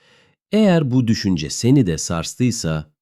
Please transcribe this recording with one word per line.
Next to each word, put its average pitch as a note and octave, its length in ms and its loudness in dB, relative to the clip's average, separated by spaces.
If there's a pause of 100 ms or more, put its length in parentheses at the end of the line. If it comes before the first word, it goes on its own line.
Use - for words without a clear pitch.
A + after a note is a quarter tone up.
(520)
Eğer F3 380 2
bu B2 160 2
düşünce F#2 440 -2
seni B2+ 360 2
de D#2+ 120 -2
sarstıysa, E2 1040 -4